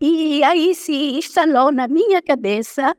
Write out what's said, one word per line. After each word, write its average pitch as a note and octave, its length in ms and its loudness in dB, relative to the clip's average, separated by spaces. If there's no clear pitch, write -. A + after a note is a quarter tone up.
e D4+ 420 0
aí E4+ 320 2
se - 180 -8
instalou C#4+ 800 0
na B3+ 160 -2
minha F4+ 320 2
cabeça B3 800 -2